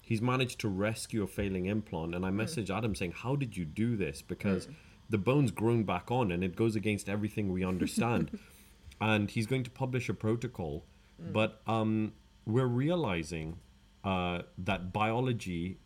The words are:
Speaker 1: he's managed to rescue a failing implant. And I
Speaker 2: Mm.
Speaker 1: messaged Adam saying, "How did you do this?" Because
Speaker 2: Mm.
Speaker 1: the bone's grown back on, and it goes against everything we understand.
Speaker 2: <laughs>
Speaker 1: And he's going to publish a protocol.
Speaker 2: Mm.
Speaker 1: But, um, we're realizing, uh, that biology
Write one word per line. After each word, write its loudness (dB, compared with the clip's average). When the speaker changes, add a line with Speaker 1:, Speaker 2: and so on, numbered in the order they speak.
Speaker 1:
he's 0
managed 2
to 0
rescue 0
a 0
failing -2
implant. -2
And -2
I 0
Speaker 2:
Mm. 0
Speaker 1:
messaged -2
Adam -2
saying, -4
"How -4
did -4
you -2
do 0
this?" -2
Because -2
Speaker 2:
Mm. -16
Speaker 1:
the 2
bone's 4
grown 2
back -2
on, 2
and 2
it -2
goes 4
against 0
everything -2
we 0
understand. 0
Speaker 2:
<laughs> -20
Speaker 1:
And 2
he's 0
going 0
to -8
publish -2
a 0
protocol. -2
Speaker 2:
Mm. -8
Speaker 1:
But, 2
um, 2
we're 4
realizing, 0
uh, 0
that -2
biology 0